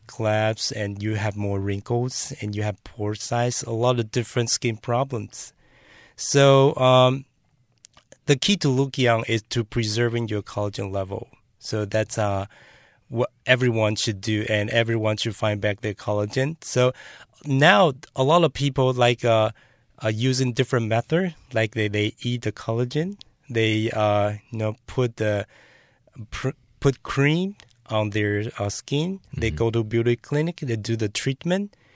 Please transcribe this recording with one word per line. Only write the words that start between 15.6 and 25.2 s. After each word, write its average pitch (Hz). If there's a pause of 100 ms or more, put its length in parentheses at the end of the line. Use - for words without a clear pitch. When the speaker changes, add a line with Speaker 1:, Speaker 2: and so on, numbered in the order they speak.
Speaker 1:
back 104
their 107
collagen. 104
So 127 (540)
now 151 (240)
a 135
lot 165
of 147
people, 131
like, 123
uh, 110 (480)
are 113
using 127
different 120
method. 156 (200)
Like 110
they, 107
they 104
eat 120
the 110
collagen. 127 (320)
They, 110
uh, 104 (180)
you 113
know, 110 (120)
put 123
the 104 (840)